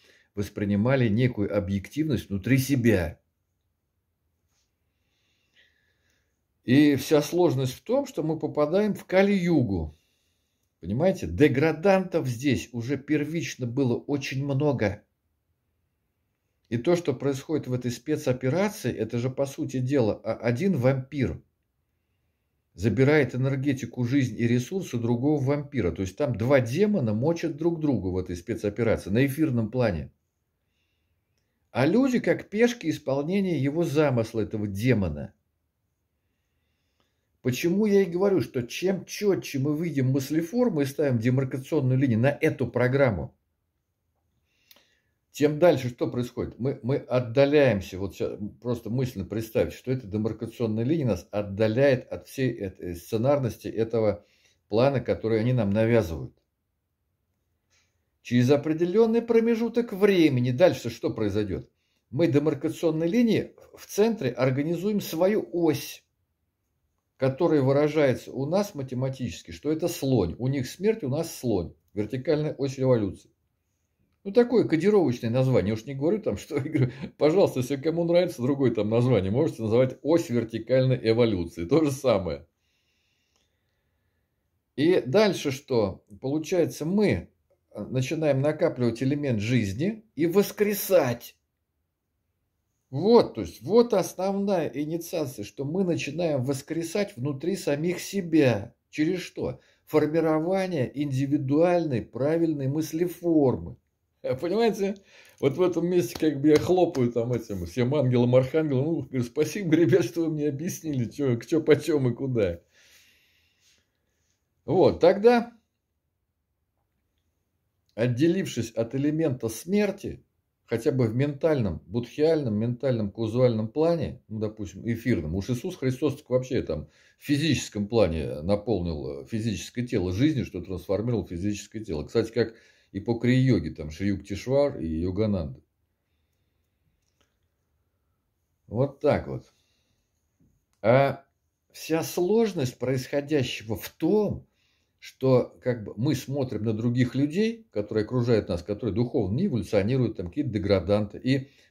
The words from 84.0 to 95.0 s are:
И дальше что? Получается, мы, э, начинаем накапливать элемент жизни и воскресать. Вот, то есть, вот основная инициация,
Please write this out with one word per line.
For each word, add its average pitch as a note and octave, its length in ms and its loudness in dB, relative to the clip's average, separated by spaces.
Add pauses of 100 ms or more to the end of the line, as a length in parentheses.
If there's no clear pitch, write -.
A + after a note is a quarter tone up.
И E3+ 300 2
дальше F3+ 460 2
что? A2 520 -2 (180)
Получается, D3+ 640 -2
мы, E3 440 0 (400)
э, G#2+ 140 -12
начинаем C3+ 580 -2
накапливать C#3 640 0
элемент C3+ 380 -2
жизни A#2+ 640 -2 (100)
и D3+ 100 0
воскресать. F#3+ 1080 0 (1600)
Вот, F#3+ 440 4
то A2 60 -6
есть, E2+ 200 -10
вот A3+ 320 2
основная G3 760 -2
инициация, D3+ 800 -6